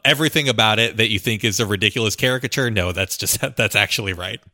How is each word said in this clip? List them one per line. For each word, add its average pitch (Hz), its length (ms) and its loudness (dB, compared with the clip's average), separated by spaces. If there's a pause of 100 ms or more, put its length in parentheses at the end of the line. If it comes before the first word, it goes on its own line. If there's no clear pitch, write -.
everything 147 440 2
about 110 320 2
it 113 160 0
that 110 140 2
you 101 100 0
think 113 240 -2
is 110 160 0
a 113 60 0
ridiculous 104 500 0
caricature, 127 560 0
no, 90 180 0
that's 95 260 -4
just, - 240 -4
<laughs> 135 160 -6
that's 107 200 0
actually 101 380 0
right. 92 260 -10 (140)